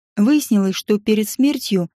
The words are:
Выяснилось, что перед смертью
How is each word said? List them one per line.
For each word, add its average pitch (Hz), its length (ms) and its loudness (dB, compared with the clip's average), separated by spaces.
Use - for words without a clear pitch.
Выяснилось, 208 580 2
что 208 240 -2
перед 214 300 -2
смертью 254 580 -2